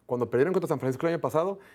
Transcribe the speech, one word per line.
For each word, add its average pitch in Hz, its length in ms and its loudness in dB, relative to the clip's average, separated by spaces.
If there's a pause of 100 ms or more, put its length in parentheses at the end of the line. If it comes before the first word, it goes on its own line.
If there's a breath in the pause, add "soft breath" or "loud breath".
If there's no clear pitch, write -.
cuando 123 260 -2
perdieron 147 240 4
contra 170 140 0
San 147 100 0
Francisco 131 300 -2
el 165 60 0
año 160 60 -4
pasado 170 380 0 (160 loud breath)